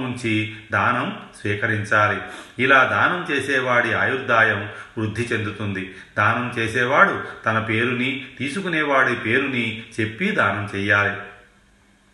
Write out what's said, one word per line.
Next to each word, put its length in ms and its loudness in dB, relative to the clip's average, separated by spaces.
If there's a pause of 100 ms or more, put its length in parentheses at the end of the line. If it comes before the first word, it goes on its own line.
ఉంచి 320 -2 (360)
దానం 480 0 (220)
స్వీకరించాలి. 800 2 (400)
ఇలా 240 6
దానం 400 2
చేసేవాడి 720 0
ఆయుర్దాయం 760 2 (280)
వృద్ధి 240 -2
చెందుతుంది. 640 -4 (320)
దానం 300 2 (100)
చేసేవాడు 580 2 (300)
తన 140 2
పేరుని, 680 -2 (120)
తీసుకునేవాడి 760 0
పేరుని 500 0 (260)
చెప్పి 400 -2
దానం 440 0
చెయ్యాలి. 400 2 (1000)